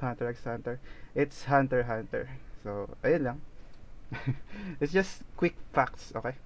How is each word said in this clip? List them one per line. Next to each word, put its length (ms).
Hunter 260
x 160
Hunter. 360
It's 300
Hunter 340
x 100
Hunter. 400
So, 260
ayun 200
lang. 160
<laughs> 680
It's 100
just 320
quick 180
facts, 440
okay? 200